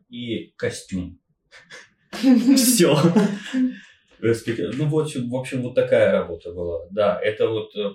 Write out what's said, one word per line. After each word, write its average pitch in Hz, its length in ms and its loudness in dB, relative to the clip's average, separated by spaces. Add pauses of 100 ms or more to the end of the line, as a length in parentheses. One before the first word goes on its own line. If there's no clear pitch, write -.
(100)
и 120 460 -10
костюм. - 640 -8 (920)
<laughs> 247 440 4
Всё. 170 420 4 (1200)
Ну, 113 680 -2
в 156 100 0
общем, 127 320 -4
в 127 60 -4
общем, 131 260 -6
вот 123 140 -8
такая 110 360 4
работа 87 400 -4
была. 85 380 -8
Да, 101 320 0
это 107 260 0
вот, 107 280 -6
э, 101 180 -4